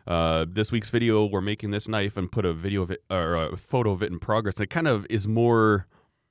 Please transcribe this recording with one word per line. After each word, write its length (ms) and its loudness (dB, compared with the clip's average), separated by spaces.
uh, 420 2
this 220 -2
week's 200 -2
video, 340 4
we're 160 -2
making 300 -4
this 180 -6
knife," 280 -2
and 140 -2
put 140 -2
a 80 0
video 300 -2
of 80 -4
it 180 -8
or 260 -2
a 220 -2
photo 360 -2
of 100 -4
it 100 -2
in 60 -6
progress. 420 -2
It 60 -2
kind 200 -2
of 220 0
is 180 -2
more 600 4